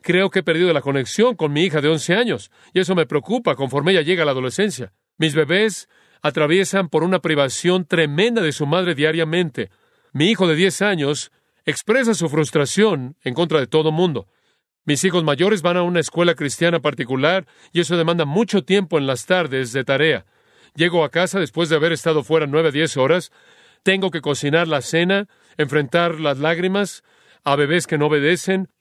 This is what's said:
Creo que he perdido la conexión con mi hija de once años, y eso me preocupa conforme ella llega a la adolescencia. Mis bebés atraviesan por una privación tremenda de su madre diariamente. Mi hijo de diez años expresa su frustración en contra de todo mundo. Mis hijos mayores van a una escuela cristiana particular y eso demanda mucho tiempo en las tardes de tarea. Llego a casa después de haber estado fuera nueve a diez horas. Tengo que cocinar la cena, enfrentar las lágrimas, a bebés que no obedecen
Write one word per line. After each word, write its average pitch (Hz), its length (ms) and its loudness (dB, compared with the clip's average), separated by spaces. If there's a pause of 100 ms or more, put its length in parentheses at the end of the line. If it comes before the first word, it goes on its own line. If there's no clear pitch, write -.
Creo 180 280 2
que 190 100 0
he 170 40 -6
perdido 170 280 2
la 147 100 2
conexión 139 540 0
con 156 160 -2
mi 147 120 2
hija 156 180 0
de 143 60 2
once 160 260 0
años, 196 380 -2 (220)
y 180 60 2
eso 185 140 0
me 170 120 2
preocupa 156 500 -2
conforme 139 360 0
ella 180 100 4
llega 170 220 0
a - 20 2
la 143 80 0
adolescencia. 131 600 -4 (240)
Mis 156 160 0
bebés 175 560 0 (320)
atraviesan 170 680 0
por 156 140 0
una 180 160 0
privación 156 680 0
tremenda 175 560 0
de 156 100 0
su 143 160 -4
madre 175 260 0
diariamente. 156 760 -2 (420)
Mi 151 160 2
hijo 190 180 2
de 156 80 2
diez 180 260 0
años 151 500 -2 (340)
expresa 226 480 0
su 165 160 -2
frustración 147 960 0
en 127 100 -4
contra 156 260 0
de 127 80 -2
todo 156 240 0
mundo. 156 360 -2 (580)
Mis 147 180 0
hijos 180 200 2
mayores 160 380 0
van 175 160 0
a 180 60 0
una 175 160 0
escuela 170 360 0
cristiana 165 440 -2
particular 143 680 -2 (260)
y - 80 -2
eso 175 180 0
demanda 165 280 0
mucho 190 380 0
tiempo 185 340 0
en 139 100 0
las 131 180 -4
tardes 131 460 -2
de 131 120 -4
tarea. 139 420 0 (500)
Llego 165 280 0
a 143 60 -2
casa 180 300 0
después 165 300 -2
de 160 60 2
haber 156 160 2
estado 156 320 0
fuera 156 240 0
nueve 156 220 2
a - 20 -2
diez 151 240 -2
horas. 147 360 0 (520)
Tengo 190 280 0
que 160 100 -8
cocinar 143 460 0
la 151 140 0
cena, 185 460 0 (300)
enfrentar 151 640 0
las 143 200 -2
lágrimas, 180 640 -2 (400)
a 143 120 2
bebés 147 320 0
que 160 100 -2
no 147 100 2
obedecen 175 640 0 (120)